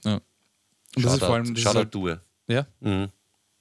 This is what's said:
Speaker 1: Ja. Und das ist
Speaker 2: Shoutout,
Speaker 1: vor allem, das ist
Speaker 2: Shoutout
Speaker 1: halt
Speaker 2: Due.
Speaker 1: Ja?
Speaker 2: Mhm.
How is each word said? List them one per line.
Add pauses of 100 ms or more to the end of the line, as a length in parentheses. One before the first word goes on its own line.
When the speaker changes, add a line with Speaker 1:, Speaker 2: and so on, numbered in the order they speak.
Speaker 1:
Ja.
Und (720)
das
ist (180)
Speaker 2:
Shoutout,
Speaker 1:
vor
allem, (100)
das
ist
Speaker 2:
Shoutout
Speaker 1:
halt
Speaker 2:
Due. (280)
Speaker 1:
Ja? (140)
Speaker 2:
Mhm. (520)